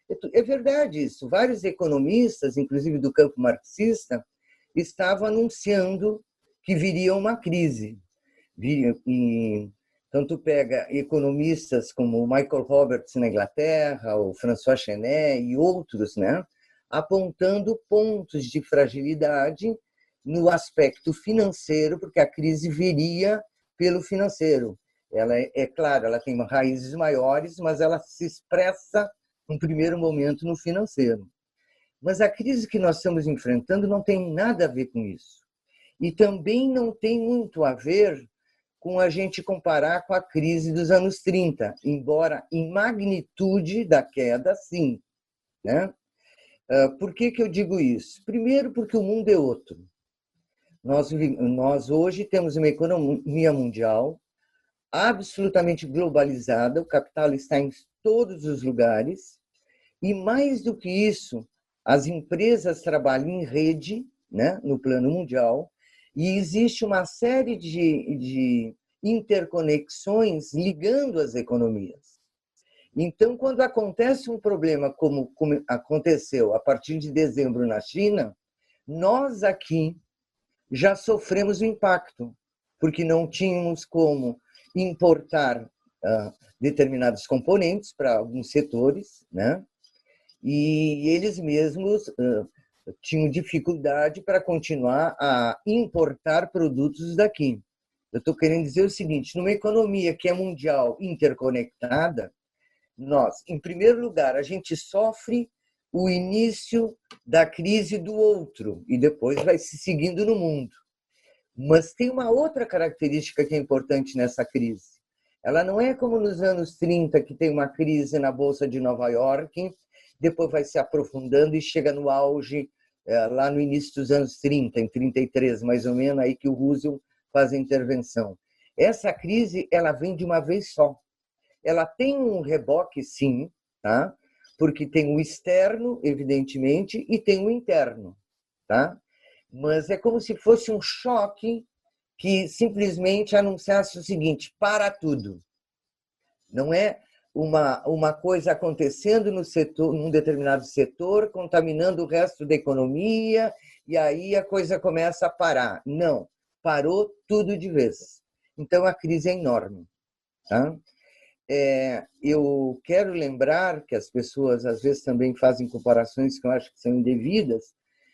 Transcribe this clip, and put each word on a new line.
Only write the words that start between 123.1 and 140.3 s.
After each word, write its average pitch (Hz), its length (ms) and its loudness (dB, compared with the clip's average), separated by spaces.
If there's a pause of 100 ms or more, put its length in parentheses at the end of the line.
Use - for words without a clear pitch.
lá 131 220 0
no 143 100 0
início 143 360 -2
dos 135 160 -4
anos 143 280 2
trinta, 143 400 0
em 113 80 0
trinta 127 320 -2
e 131 80 0
três, 123 360 0
mais 123 220 0
ou 123 100 0
menos, 135 280 0
aí 131 120 0
que - 120 -6
o 135 60 0
Roosevelt 139 480 -2 (320)
faz 135 200 4
a 139 40 -2
intervenção. 127 800 -2 (400)
Essa 208 340 2
crise, 185 600 -2
ela 165 200 4
vem 160 240 -6
de 160 80 -8
uma 170 160 0
vez 175 340 -4
só. 147 240 2 (640)
Ela 165 220 0
tem 269 320 -2
um 220 240 -2
reboque, 147 640 -2
sim, 139 480 -2 (300)
tá? 127 320 0 (440)
Porque 151 280 0
tem 147 280 0
o 147 60 2
externo, 202 840 0
evidentemente, 139 1080 -2
e 220 80 2
tem 196 280 0
o 214 40 2
interno, 131 640 -2 (520)
tá? 135 300 2 (540)
Mas 151 380 -2
é 196 80 0
como 226 240 0
se 226 140 -6